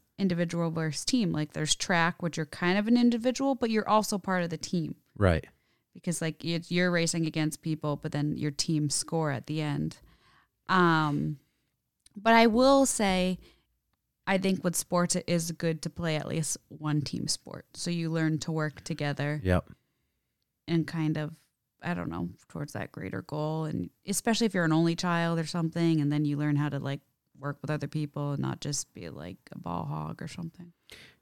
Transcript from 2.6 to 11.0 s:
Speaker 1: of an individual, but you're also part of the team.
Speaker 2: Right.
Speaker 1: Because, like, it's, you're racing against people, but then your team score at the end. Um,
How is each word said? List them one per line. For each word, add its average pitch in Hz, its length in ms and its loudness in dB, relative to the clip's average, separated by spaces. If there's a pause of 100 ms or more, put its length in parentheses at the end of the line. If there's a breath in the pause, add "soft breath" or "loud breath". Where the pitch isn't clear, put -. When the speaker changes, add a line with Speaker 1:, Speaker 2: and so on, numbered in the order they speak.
Speaker 1:
of 208 100 0
an 240 80 6
individual, 240 580 2
but 247 160 -2
you're 214 180 0
also 214 300 2
part 180 260 0
of 170 60 -4
the 160 60 -4
team. 160 380 -4 (220)
Speaker 2:
Right. 90 300 4 (460)
Speaker 1:
Because, 170 280 -6
like, 160 240 -6
it's, 170 280 -4
you're 180 180 2
racing 165 340 0
against 156 380 -2
people, 151 340 -2
but 151 160 -6
then 147 240 -2
your 147 140 -2
team 147 400 0
score 160 400 -2
at 127 160 -6
the 156 160 -4
end. 151 360 -4 (720 soft breath)
Um, 156 680 2 (760)